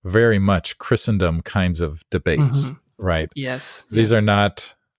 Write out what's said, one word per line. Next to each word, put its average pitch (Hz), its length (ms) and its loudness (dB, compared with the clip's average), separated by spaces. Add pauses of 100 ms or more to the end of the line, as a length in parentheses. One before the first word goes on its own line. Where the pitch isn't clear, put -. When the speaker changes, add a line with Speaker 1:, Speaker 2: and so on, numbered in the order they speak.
Speaker 1:
very 107 340 4
much 98 400 0
Christendom 90 640 0
kinds 90 400 -2
of 78 260 -8
debates, 131 640 0
Speaker 2:
Mm-hmm. - 340 -14
Speaker 1:
right? 80 300 0
Speaker 2:
Yes, 127 560 -10
Speaker 1:
These 110 220 2
Speaker 2:
yes. 113 60 4
Speaker 1:
are 104 60 2
not 101 500 0 (240)